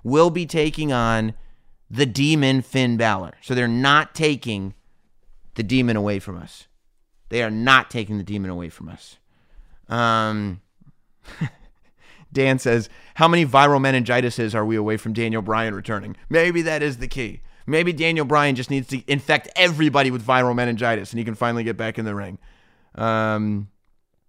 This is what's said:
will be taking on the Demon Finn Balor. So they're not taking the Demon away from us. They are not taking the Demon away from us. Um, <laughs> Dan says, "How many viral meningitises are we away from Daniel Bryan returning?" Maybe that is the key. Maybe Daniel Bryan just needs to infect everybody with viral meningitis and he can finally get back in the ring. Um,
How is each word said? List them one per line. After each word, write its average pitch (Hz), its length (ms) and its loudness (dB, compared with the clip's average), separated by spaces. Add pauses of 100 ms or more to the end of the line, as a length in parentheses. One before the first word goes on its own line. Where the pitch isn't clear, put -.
will 156 280 4
be 160 140 -2
taking 156 480 0
on 113 420 2 (540)
the 123 180 0
Demon 135 560 2
Finn 123 340 0
Balor. 104 460 0
So 131 120 -4
they're 123 140 0
not 139 460 2
taking 117 600 -2 (800)
the - 80 -4
Demon 120 340 2
away 104 220 -2
from 95 180 -12
us. - 300 -18 (640)
They 117 140 -2
are 110 60 -4
not 123 400 2
taking 107 280 -6
the 95 60 -8
Demon 98 260 -6
away 87 200 -8
from - 180 -18
us. - 300 -20 (680)
Um, 110 760 0 (800)
<laughs> - 920 -16
Dan 135 260 2
says, 117 300 0 (260)
"How 160 140 4
many 170 180 4
viral 139 340 6
meningitises 123 720 0
are 107 120 0
we 110 100 0
away 110 220 0
from 110 160 -6
Daniel 113 280 -2
Bryan 110 320 -2
returning?" 101 440 -8 (120)
Maybe 170 340 2
that 156 200 -2
is 139 160 -4
the 127 80 -8
key. 113 360 -8 (240)
Maybe 175 260 0
Daniel 160 320 0
Bryan 143 320 2
just 127 140 -6
needs 135 180 -4
to 135 180 -6
infect 139 480 0
everybody 151 560 2
with 120 160 -6
viral 127 300 2
meningitis 117 560 -2
and 117 60 -6
he 117 60 -4
can 110 120 -6
finally 117 260 -2
get 110 140 -4
back 113 240 -6
in 113 40 -4
the 104 120 -6
ring. 98 220 -12 (580)
Um, 107 720 -2 (600)